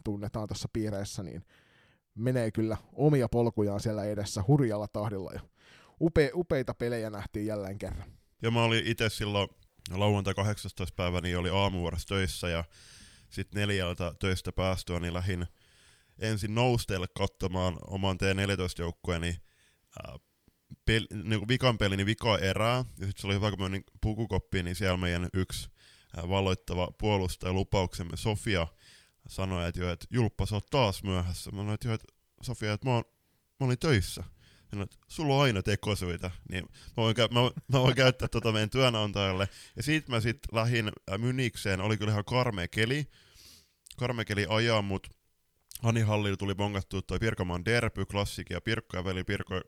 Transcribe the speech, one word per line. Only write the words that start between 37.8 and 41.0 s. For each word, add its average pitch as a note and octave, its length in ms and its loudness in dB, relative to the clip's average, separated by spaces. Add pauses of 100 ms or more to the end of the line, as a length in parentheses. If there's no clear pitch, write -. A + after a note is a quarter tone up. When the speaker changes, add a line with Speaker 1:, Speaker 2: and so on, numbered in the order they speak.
Speaker 2:
voin B2+ 140 6
käyttää B2+ 320 4
tota A2+ 240 0
meidän G#2+ 180 2
työnantajalle. G2+ 800 2 (260)
Ja A#2 80 -4
siitä D3 280 0
mä A#2 80 2
sit A2+ 200 0 (120)
lähdin, A2+ 400 2 (160)